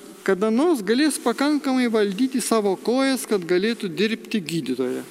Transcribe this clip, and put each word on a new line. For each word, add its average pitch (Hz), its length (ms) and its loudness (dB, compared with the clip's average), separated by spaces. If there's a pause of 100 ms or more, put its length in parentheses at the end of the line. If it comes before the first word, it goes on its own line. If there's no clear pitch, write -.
(220)
kada 196 280 2
nors 269 320 2
galės 254 360 2
pakankamai 262 680 0
valdyti 220 540 0
savo 208 340 2
kojas, 262 500 0
kad 208 140 0
galėtų 185 480 0
dirbti 214 540 -2
gydytoja. 131 680 -4